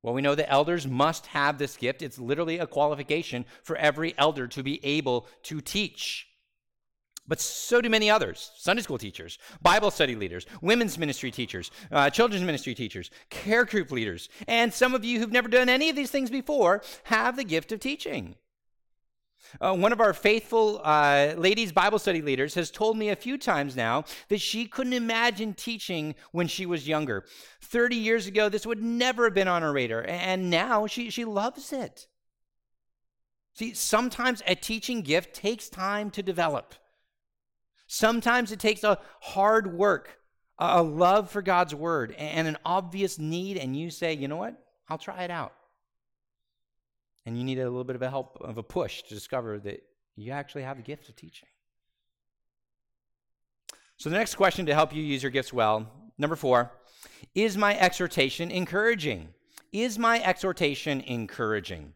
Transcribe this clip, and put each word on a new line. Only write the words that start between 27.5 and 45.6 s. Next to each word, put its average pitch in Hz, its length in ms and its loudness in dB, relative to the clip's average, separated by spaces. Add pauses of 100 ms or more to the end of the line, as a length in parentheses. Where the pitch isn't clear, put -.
Thirty 240 360 0
years 220 300 0
ago, 208 220 2
this 208 180 -2
would 226 160 -4
never 240 420 2
have 214 100 2
been 190 140 4
on 175 140 2
her 151 100 0
radar, 113 300 0
a-, - 80 -6
and 180 400 -2
now 214 360 2
she, 233 240 -6
she 233 140 -6
loves 220 480 -4
it. - 360 -10 (1500)
See, 226 180 -8
sometimes 240 760 0
a 180 100 2
teaching 220 460 -6
gift 156 300 0
takes 214 360 -4
time 202 420 -4
to 202 120 -8
develop. 165 520 -2 (1160)
Sometimes 233 600 2
it 208 80 -12
takes 214 240 0
a 208 160 4 (200)
hard 196 560 2
work, 185 440 0 (400)
a, 175 200 4
a - 20 6
love 175 460 4
for 202 140 -6
God's 175 320 2
word, 147 380 -2
a-, - 80 -16
and 156 260 -2
an 156 180 -4
obvious 180 540 -2
need, 175 380 -4
and 135 200 -4
you 165 140 -6
say, 160 220 -4
"You 139 160 -4
know 151 80 -4
what? 220 260 -8 (260)
I'll 160 100 -6
try 185 260 -8
it 175 60 -6
out." 160 240 -8 (1700)